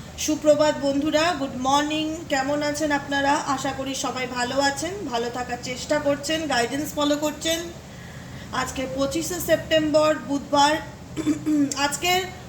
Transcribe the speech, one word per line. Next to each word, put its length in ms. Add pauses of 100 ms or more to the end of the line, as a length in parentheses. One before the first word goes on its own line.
(180)
সুপ্রভাত 640
বন্ধুরা, 420 (140)
গুড 180 (100)
মর্নিং। 400 (220)
কেমন 340
আছেন 300
আপনারা? 400 (220)
আশা 180
করি 220
সবাই 320
ভালো 340
আছেন, 340 (160)
ভালো 200
থাকার 320
চেষ্টা 360
করছেন, 480
গাইডেন্স 480
ফলো 220
করছেন। 420 (960)
আজকে 300 (120)
পঁচিশে 460
সেপ্টেম্বর, 720 (160)
বুধবার। 480 (540)
<clears throat> 560
আজকের 360 (280)